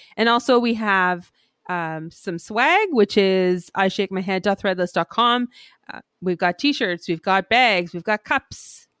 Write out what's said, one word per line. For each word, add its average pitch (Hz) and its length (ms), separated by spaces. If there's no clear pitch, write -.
And 226 140
also 240 300
we 233 160
have, 185 540
um, 160 400
some 170 300
swag, 311 520
which 220 260
is 185 580
I 196 140
shake 196 240
my 185 80
head 190 220
dot 196 180
threadless 180 320
dot 170 160
com. 240 400
Uh, - 60
we've 175 160
got 175 200
t-shirts, 190 520
we've 165 120
got 190 280
bags, 220 420
we've 170 120
got 214 200
cups. - 640